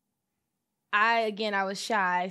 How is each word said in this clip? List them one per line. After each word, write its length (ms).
I, 280
again, 340
I 100
was 160
shy, 500